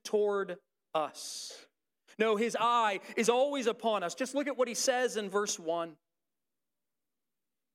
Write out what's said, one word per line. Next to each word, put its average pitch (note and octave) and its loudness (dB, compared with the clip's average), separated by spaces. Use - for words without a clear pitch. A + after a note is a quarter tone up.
toward G3+ 0
us. - -8
No, A3 4
his A3+ 0
eye A3+ 4
is A3 4
always C4 4
upon G#3+ 0
us. E3+ -4
Just B3+ -4
look C#4 0
at C#4+ -4
what A#3+ 2
he A3+ -6
says B3 0
in G#3 -4
verse G3+ -2
one. E3 -4